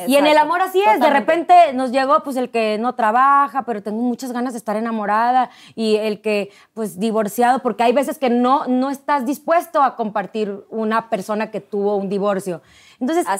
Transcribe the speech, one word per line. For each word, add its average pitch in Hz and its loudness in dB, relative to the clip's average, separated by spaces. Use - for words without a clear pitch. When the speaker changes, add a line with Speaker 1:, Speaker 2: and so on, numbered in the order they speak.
Speaker 1:
Y 262 2
en 285 4
el 302 4
Speaker 2:
Exacto. 302 6
Speaker 1:
amor 349 0
así 370 0
es, 403 2
de 427 4
Speaker 2:
Totalmente. 285 4
Speaker 1:
repente 339 4
nos 254 -4
llegó, 269 2
pues, 285 -8
el 247 -4
que 220 -2
no 240 -2
trabaja, 262 2
pero 214 -6
tengo 220 -6
muchas 247 -4
ganas 240 -6
de 233 -10
estar 208 -6
enamorada, 226 0
y 214 0
el 214 -4
que, 208 -2
pues, 202 -8
divorciado, 226 0
porque 226 -2
hay 240 4
veces 277 -2
que 262 -2
no, 247 2
no 254 0
estás 277 -2
dispuesto 320 0
a 254 0
compartir 202 -6
una 220 -2
persona 214 -4
que 208 -8
tuvo 202 -2
un 196 -4
divorcio. 190 -4
Entonces, 320 0